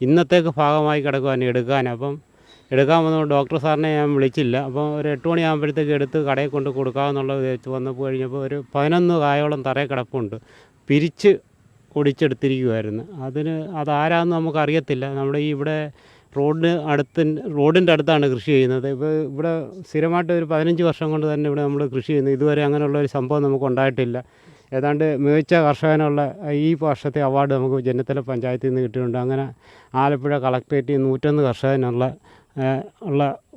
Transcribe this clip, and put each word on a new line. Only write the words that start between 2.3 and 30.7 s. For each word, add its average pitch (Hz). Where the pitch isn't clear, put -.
എടുക്കാൻ 143
വന്നപ്പോൾ 156
ഡോക്ടർ 143
സാറിനെ 156
ഞാൻ 147
വിളിച്ചില്ല. 135
അപ്പം 143
ഒരു 147
എട്ട് 127
മണിയാകുമ്പോഴത്തേക്ക് 156
എടുത്ത് 143
കടയിൽ 139
കൊണ്ട് 139
കൊടുക്കാമെന്നുള്ള 139
വിചാരിച്ച് 131
വന്നപ്പോൾ 131
കഴിഞ്ഞപ്പോൾ 131
ഒരു 139
പതിനൊന്ന് 170
കായോളം 147
തറയിൽ 135
കിടപ്പുണ്ട്, 123
പിരിച്ച് 151
ഒടിച്ചെടുത്തിരിക്കുവായിരുന്നു. 127
അതിന് 151
അതാരാന്ന് 165
നമുക്കറിയത്തില്ല. 151
നമ്മുടെ 139
ഈ -
ഇവിടെ 151
റോഡിന് 160
അടുത്ത്, 147
റോഡിൻ്റെ 165
അടുത്താണ് 147
കൃഷി 123
ചെയ്യുന്നത്. 131
ഇപ്പോൾ 147
ഇവിടെ 156
സ്ഥിരമായിട്ട് 165
ഒരു 160
പതിനഞ്ച് 160
വർഷം 156
കൊണ്ട് 156
തന്നെ 151
ഇവിടെ 143
നമ്മൾ 143
കൃഷി 131
ചെയ്യുന്നു. 139
ഇതുവരെ 147
അങ്ങനെയുള്ള 147
ഒരു 135
സംഭവം 143
നമുക്ക് 135
ഉണ്ടായിട്ടില്ല. 127
ഏതാണ്ട് 147
മികച്ച 147
കർഷകനുള്ള 151
ഈ 160
വർഷത്തെ 143
അവാർഡ് 139
നമുക്ക് 131
ചെന്നിത്തല 131
പഞ്ചായത്തിൽ 127
നിന്ന് 127
കിട്ടിയിട്ടുണ്ട്. 120
അങ്ങനെ 135
ആലപ്പുഴ 143
കളക്ടറേറ്റിൽ 131